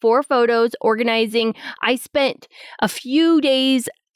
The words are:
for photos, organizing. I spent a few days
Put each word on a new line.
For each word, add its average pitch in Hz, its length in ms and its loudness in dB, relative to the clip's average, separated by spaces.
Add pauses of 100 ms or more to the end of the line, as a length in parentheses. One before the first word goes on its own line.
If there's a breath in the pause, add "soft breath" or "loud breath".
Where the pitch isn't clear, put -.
for 233 220 2
photos, 240 580 0
organizing. 226 760 0 (260 loud breath)
I 247 140 0
spent - 500 -4 (340 loud breath)
a 214 60 -2
few 311 540 0
days 262 480 0 (280)